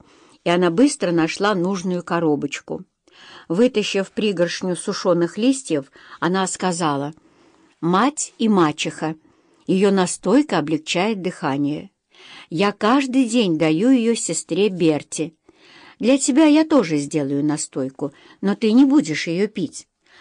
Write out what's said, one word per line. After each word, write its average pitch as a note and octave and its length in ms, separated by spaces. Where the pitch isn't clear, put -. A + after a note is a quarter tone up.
и E3+ 60
она F3 220
быстро G#3 400
нашла E3+ 440
нужную F3+ 480
коробочку. D#3+ 800
Вытащив G3+ 640
пригоршню F3+ 640
сушеных F3 640
листьев, G#3+ 540
она F#3 280
сказала: D#3 680
«Мать G3 580
и A3 120
мачеха. D#3+ 680
Ее F#3+ 240
настойка G3 680
облегчает E3+ 640
дыхание. D3 680
Я G3 220
каждый B3+ 540
день G#3+ 320
даю D#3+ 320
ее A#3 260
сестре F3+ 540
Берти. D#3+ 680
Для B3 180
тебя C#4+ 280
я D#4 200
тоже G#3+ 320
сделаю C#3+ 460
настойку, D3+ 680
но G3+ 140
ты G#3+ 160
не C4 140
будешь E3+ 420
ее F3 200
пить. - 400